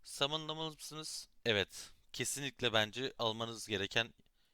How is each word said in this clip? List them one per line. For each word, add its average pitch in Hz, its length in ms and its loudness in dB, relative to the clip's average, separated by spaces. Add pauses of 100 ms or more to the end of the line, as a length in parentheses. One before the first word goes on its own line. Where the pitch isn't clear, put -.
Summon'lamalı 156 680 -2
mısınız? - 560 -8 (160)
Evet. 104 460 2 (220)
Kesinlikle 127 600 -2
bence 110 460 2
almanız 113 500 -2
gereken 104 460 2 (400)